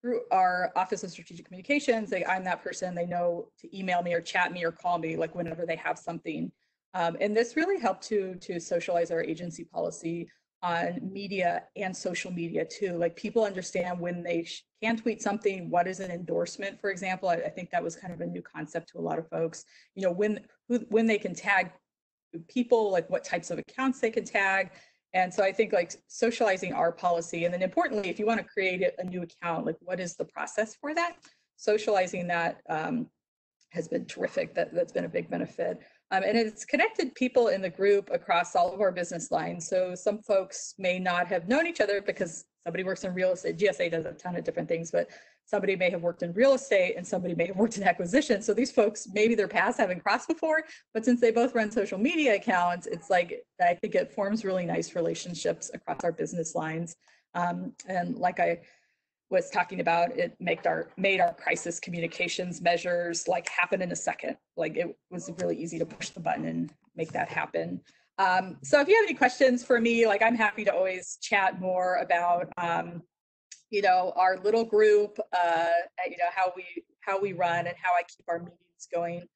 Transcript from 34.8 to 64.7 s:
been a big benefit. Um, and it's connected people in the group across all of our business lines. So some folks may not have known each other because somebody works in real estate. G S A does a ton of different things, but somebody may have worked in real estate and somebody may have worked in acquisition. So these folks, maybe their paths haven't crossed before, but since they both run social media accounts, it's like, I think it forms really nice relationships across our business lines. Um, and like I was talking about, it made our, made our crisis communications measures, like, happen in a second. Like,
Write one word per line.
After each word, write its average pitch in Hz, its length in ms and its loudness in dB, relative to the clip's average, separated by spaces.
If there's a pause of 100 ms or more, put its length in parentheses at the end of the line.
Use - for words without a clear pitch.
been 175 120 -2
a 170 40 -6
big 170 200 -4
benefit. 170 520 -4 (320)
Um, 190 100 2
and 208 160 2
it's 220 260 -2
connected 320 520 0
people 247 320 2
in 190 120 0
the 185 100 -4
group 196 420 2
across 175 420 0
all 180 180 4
of 190 80 -6
our 190 120 4
business 175 400 -6
lines. 165 340 -4
So 180 300 0
some 208 260 -2
folks - 560 -2
may 185 220 0
not 180 260 2
have 175 220 -2
known 294 180 4
each 339 140 -4
other 202 200 2
because 185 440 -4 (180)
somebody 170 220 -4
works 185 180 -4
in 185 120 -4
real 185 180 2
estate. 170 240 -4
G 185 100 2
S 190 140 2
A 175 80 0
does 165 160 -2
a - 80 -8
ton 180 240 -8
of 170 80 -6
different 165 240 -4
things, 165 240 -2
but 175 160 0 (360)
somebody 196 300 0
may 180 160 2
have 180 120 -4
worked 170 200 -2
in 170 120 -4
real 262 200 6
estate 202 420 2
and 175 80 -6
somebody 180 300 -2
may 170 140 0
have 190 80 -6
worked 220 220 2
in 202 40 -4
acquisition. 190 600 2
So 208 120 0
these 240 160 0
folks, 220 420 2
maybe 214 220 4
their 202 140 2
paths 190 300 0
haven't 180 260 0
crossed 214 240 0
before, 320 340 2 (300)
but 220 120 -4
since 240 160 4
they 233 120 6
both 240 200 2
run 214 200 0
social 202 260 -2
media 277 380 4
accounts, 180 500 2
it's - 240 -6
like, 175 340 2 (160)
I 175 140 6
think 208 220 -2
it 214 160 0
forms 208 320 -2
really 185 220 0
nice 170 280 -2
relationships 170 800 -4
across - 300 -8
our 170 80 2
business 160 420 -4
lines. 165 400 -4 (400)
Um, 175 380 -2 (160)
and 175 280 -2
like 180 220 0
I 170 220 2 (720)
was 180 200 0
talking 196 300 -2
about, 170 360 2
it 170 220 -2
made 170 280 -2
our, 160 300 0
made 190 220 2
our 175 160 4
crisis - 460 -4
communications 175 800 -4
measures, 175 680 0
like, 175 220 0
happen 185 320 0
in 180 100 -4
a 170 60 -6
second. - 400 -4 (200)
Like, 160 200 -2